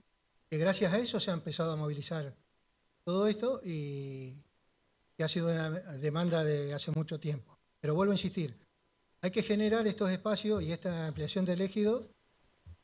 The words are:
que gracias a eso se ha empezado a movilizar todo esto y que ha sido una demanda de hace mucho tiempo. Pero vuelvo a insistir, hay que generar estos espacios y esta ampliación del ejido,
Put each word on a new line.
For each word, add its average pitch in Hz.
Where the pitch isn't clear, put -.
que 156
gracias 185
a 208
eso 233
se 196
ha 175
empezado 160
a 151
movilizar 147
todo 190
esto 220
y 139
que 160
ha 151
sido 165
una 160
demanda 160
de 147
hace 147
mucho 156
tiempo. 147
Pero 151
vuelvo 196
a 190
insistir, 180
hay 185
que 208
generar 214
estos 190
espacios 202
y 156
esta 165
ampliación 151
del 180
ejido, 208